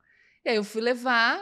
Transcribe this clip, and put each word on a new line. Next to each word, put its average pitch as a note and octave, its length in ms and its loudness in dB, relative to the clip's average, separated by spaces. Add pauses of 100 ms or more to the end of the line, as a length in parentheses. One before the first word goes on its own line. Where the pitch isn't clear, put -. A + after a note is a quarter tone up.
(440)
E - 60 -2
aí A#3+ 60 2
eu G#3 80 0
fui A3 180 -6
levar, A#3+ 600 0